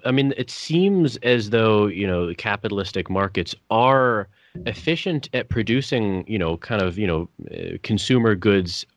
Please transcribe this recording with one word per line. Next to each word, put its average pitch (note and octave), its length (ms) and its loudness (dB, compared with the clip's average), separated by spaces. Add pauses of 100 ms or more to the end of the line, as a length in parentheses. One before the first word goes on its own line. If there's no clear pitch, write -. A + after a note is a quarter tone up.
I B2+ 80 -2
mean, C#3 240 2
it B2+ 140 -6
seems E3+ 680 2
as A#2 340 2
though, A2 340 4
you G2 220 -2
know, F2 300 0
capitalistic G2+ 720 -4
markets F#2+ 460 -2 (160)
are A#2+ 580 2 (380)
efficient D#3+ 680 -4
at B2 160 -4
producing, A2+ 760 -2
you G#2+ 120 -4
know, E2 180 -2
kind A2 240 -4
of, F2+ 160 -2
you G#2 80 -2
know, E2+ 240 -2 (220)
uh, G1+ 320 -10
consumer A2+ 500 2
goods F#2+ 500 2 (140)